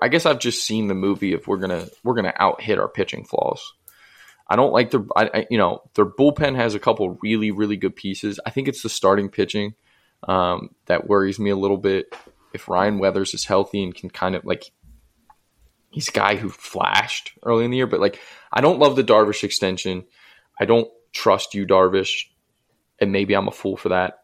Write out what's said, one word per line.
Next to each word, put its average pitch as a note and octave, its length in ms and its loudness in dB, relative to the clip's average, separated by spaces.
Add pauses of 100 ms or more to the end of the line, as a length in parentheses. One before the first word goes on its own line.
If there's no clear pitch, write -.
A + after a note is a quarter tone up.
I B2 60 4
guess D#3+ 160 2
I've D3 140 2
just - 260 -4
seen A2 220 -2
the G2 60 0
movie F#2+ 400 0
of - 140 -6
we're G2 100 0
gonna, F2+ 300 -4 (160)
we're A#2+ 120 0
gonna F#2+ 220 -2
out-hit G2+ 420 0
our - 100 0
pitching - 340 -6
flaws. - 500 -4 (720)
I G2+ 100 0
don't C3+ 160 4
like A#2 180 2
their, G#2 140 0 (100)
I, G#2+ 180 2
I, A2 160 -2
you A#2 80 0
know, F#2+ 260 0 (120)
their G#2 100 4
bullpen C#3 500 2
has A#2 200 0
a G2+ 40 -4
couple G2 440 0
really, G#2+ 280 0
really G#2 260 -2
good F#2+ 180 -2
pieces. G2 500 -8
I B2 40 -8
think C3+ 180 -4
it's - 160 -6
the A2+ 60 -6
starting G2 400 2
pitching, G#2 460 -4 (520)
um, F2+ 480 -2 (120)
that - 200 0
worries G2 320 0
me G#2 120 -2
a G2 40 0
little G2 220 0
bit. F#2+ 360 -2 (380)
If - 160 -14
Ryan G2 320 0
Weathers F#2+ 360 0
is - 100 -8
healthy G2 380 0
and F2+ 120 -8
can F#2 140 -14
kind F#2 260 -4
of, - 80 -6
like, - 280 -6 (1200)
he's - 180 -8
a - 20 -10
guy G#2 240 0
who G#2 140 -6
flashed - 840 -4 (120)
early A#2 220 2
in A#2+ 60 -2
the B2+ 60 -2
year, B2+ 100 0
but, G2 140 0
like, G2+ 180 0 (320)
I - 100 0
don't C3+ 180 4
love C#3+ 160 4
the C3+ 80 4
Darvish G#2+ 400 4
extension. F#2 640 -4 (540)
I - 60 0
don't A2+ 220 4 (260)
trust - 400 2
Yu G2+ 140 -4
Darvish, F#2+ 580 2 (720)
and G2+ 120 0
maybe G2 240 0
I'm G2 120 0
a G2 40 -4
fool G2 260 -6
for - 120 -4
that. F#2 340 0